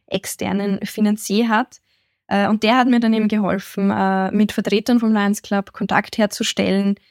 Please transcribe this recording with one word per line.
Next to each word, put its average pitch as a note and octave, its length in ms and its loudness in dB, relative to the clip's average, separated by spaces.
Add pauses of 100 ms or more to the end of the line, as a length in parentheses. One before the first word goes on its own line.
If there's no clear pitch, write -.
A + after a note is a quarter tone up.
externen G3 800 -4
Finanzier G#3+ 640 0
hat. A3 320 -2 (480)
Äh, G3+ 180 2
und G#3+ 160 0
der A3 140 4
hat B3 100 4
mir A#3+ 140 4
dann A3+ 120 2
eben A3 140 2
geholfen, G3 640 0
äh, F#3+ 400 0
mit G#3 220 0
Vertretern A3 480 0
vom A3 120 2
Lions G3+ 300 0
Club G3 300 -4
Kontakt - 440 -2
herzustellen. G3+ 800 0 (160)